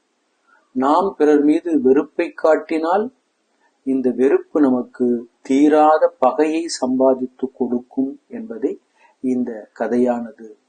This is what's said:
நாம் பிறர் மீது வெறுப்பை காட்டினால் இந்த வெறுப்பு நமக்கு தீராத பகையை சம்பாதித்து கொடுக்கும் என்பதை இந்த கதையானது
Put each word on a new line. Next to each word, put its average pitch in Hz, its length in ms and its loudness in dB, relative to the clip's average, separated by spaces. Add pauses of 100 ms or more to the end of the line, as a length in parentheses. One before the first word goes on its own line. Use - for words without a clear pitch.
(720)
நாம் 156 460 0
பிறர் 147 240 4
மீது 156 400 0
வெறுப்பை 147 480 0
காட்டினால் 165 840 -2 (720)
இந்த 131 260 -2
வெறுப்பு 147 500 0
நமக்கு 123 680 -2 (140)
தீராத 151 760 4
பகையை 156 480 0
சம்பாதித்து 131 840 -2
கொடுக்கும் 127 760 -6
என்பதை 117 520 -10 (400)
இந்த 120 580 -6
கதையானது 117 720 -4 (160)